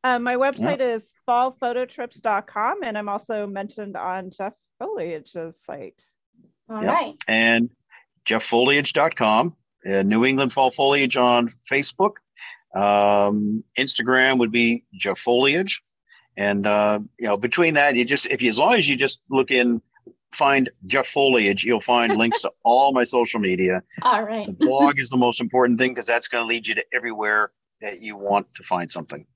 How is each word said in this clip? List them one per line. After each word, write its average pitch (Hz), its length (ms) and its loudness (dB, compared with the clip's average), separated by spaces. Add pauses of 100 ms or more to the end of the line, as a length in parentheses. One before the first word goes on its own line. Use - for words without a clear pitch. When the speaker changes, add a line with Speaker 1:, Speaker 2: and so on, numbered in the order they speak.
Speaker 1:
Uh, 254 160 0
my 247 180 -2
website 269 440 -2
Speaker 2:
Yeah. 247 140 0
Speaker 1:
is 220 180 -12 (120)
fall 247 360 0
photo 247 260 -4
trips 240 340 -14
dot 202 260 -2
com, 269 360 -4
and 226 160 -6
I'm 208 100 -8
also 208 380 -6
mentioned 202 500 -10
on 185 340 -8
Jeff 190 220 -10 (260)
Foliage's 165 840 -10
site. - 400 -16 (680)
Speaker 3:
All 220 140 -8
Speaker 2:
Yep. - 100 0
Speaker 3:
right. 320 240 -2 (100)
Speaker 2:
And 117 440 2 (560)
jeff 110 180 -2
foliage 139 480 2
dot 160 240 0
com, 117 400 2 (300)
uh, 98 160 0
New 110 240 4
England 135 260 0
Fall 131 180 2
Foliage 139 460 0
on 123 320 4 (220)
Facebook. 165 460 0 (600)
Um, 101 880 2 (140)
Instagram 131 640 2
would 113 120 2
be 120 400 0
Jeff 110 260 -4
Foliage. 143 640 0 (540)
And, 101 300 0
uh, 104 320 2 (200)
you 113 100 -6
know, 104 100 0
between 156 360 0
that, 143 220 4
you 123 80 2
just, 139 220 -2
if 135 160 -4
you, 123 80 2
as 107 80 -4
long 185 160 4
as 202 120 2
you 143 100 0
just 131 240 -2 (100)
look 135 200 0
in, 123 300 2 (520)
find 139 360 2 (180)
Jeff 131 200 0
Foliage, 117 580 2
you'll 113 160 2
find 117 360 2
links 113 260 0
to - 160 -4
Speaker 3:
<laughs> - 60 -20
Speaker 2:
all 131 280 4
my 127 120 2
social 120 340 0
media. 92 440 0 (200)
Speaker 3:
All 226 220 2
right. 214 220 -8
Speaker 2:
The - 60 -10
blog 143 460 2
is 135 100 -4
the 131 80 -4
most 123 240 2
important 123 380 2
thing 127 160 0
'cause 123 120 -8
that's 117 200 0
gonna 117 180 -4
lead 113 220 -4
you 107 80 -4
to 104 180 -4
everywhere 107 600 -2 (280)
that 101 200 -12
you 104 160 -12
want 101 400 -2
to - 80 -20
find 87 260 -4
something. 78 340 -12 (120)